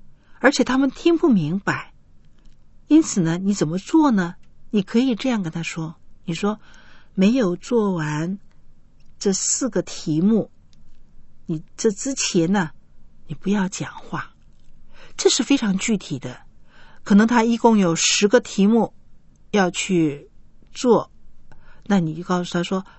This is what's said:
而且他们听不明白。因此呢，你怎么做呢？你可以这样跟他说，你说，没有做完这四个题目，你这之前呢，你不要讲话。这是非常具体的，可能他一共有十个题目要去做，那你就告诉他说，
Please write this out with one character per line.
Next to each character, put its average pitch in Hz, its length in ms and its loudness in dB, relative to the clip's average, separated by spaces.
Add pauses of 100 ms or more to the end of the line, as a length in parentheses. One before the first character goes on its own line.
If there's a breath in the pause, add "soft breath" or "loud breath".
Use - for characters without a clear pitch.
(400 soft breath)
而 269 120 4
且 262 120 0
他 254 140 0
们 269 120 2
听 339 280 2
不 339 100 2
明 180 300 2
白。 - 340 -6 (960)
因 311 140 6
此 - 180 -2
呢， 165 160 0
你 190 160 -2
怎 175 160 0
么 170 100 -4
做 302 320 4
呢？ 185 240 0 (360)
你 208 120 2
可 - 160 0
以 254 160 2
这 233 140 -4
样 233 140 0
跟 160 100 -6
他 170 100 -6
说， 160 340 -8 (280)
你 175 100 -6
说， 208 240 -2 (560 soft breath)
没 190 180 4
有 220 220 2
做 208 380 0
完 160 460 -4 (800)
这 202 140 0
四 - 360 -2
个 190 140 -2
题 - 400 -2
目， 208 280 2 (920)
你 160 180 -6 (140)
这 226 140 2
之 269 240 -6
前 165 360 0
呢， 190 200 0 (560)
你 156 80 -10
不 - 160 -6
要 202 180 0
讲 - 260 -10
话。 - 400 -12 (840 soft breath)
这 - 100 2
是 - 140 2
非 277 160 2
常 196 180 0
具 202 220 -2
体 143 200 -8
的， 123 220 -12 (640 soft breath)
可 208 100 4
能 208 120 8
他 226 180 2
一 233 140 2
共 226 180 6
有 180 180 4
十 - 320 2
个 233 140 6
题 - 260 0
目 220 280 2 (560)
要 190 200 2
去 160 600 -2 (420)
做， 226 380 2 (760 soft breath)
那 202 160 4
你 156 140 -2
就 165 80 -10
告 180 200 -2
诉 175 120 -8
他 175 80 0
说， 190 240 -4 (120 soft breath)